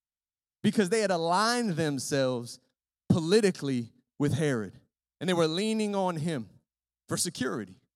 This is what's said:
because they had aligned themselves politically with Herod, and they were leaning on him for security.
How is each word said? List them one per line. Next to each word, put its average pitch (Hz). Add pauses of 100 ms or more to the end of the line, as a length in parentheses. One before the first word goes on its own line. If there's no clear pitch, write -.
(640)
because 202
they 220
had 196
aligned 196
themselves 135 (520)
politically 165 (260)
with 147
Herod, 131 (400)
and 156
they 180
were 170
leaning 208
on 185
him 147 (580)
for -
security. 160 (140)